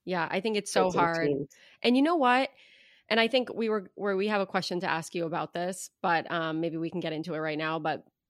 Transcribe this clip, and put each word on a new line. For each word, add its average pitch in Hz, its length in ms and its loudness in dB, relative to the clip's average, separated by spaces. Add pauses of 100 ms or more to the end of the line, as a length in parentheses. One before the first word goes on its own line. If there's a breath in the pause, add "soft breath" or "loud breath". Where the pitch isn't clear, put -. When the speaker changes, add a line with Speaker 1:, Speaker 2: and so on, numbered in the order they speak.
Speaker 1:
Yeah, 175 260 -2
I 185 100 -2
think 214 160 0
it's 202 140 -4
so 185 200 2
Speaker 2:
kids 175 40 -4
and 175 140 4
Speaker 1:
hard. 165 100 0
Speaker 2:
teens. 147 380 -2 (260 soft breath)
Speaker 1:
And 240 140 6
you 269 60 6
know 330 140 4
what? 254 320 4 (600 soft breath)
And 220 100 4
I 226 80 4
think 247 260 0
we 220 160 -2
were, 214 260 -2
where 196 220 0
we 202 120 0
have 208 120 2
a 190 60 0
question 180 340 -2
to 180 80 -4
ask 160 260 -2
you 170 100 -2
about 156 280 -4
this, 180 380 -6 (100)
but, 170 300 2
um, 160 300 -2
maybe 165 160 -2
we 165 140 -4
can 175 100 -4
get 160 120 -4
into 156 220 -6
it 156 40 -2
right 156 180 -2
now. 156 220 -2
But 156 260 -4 (240)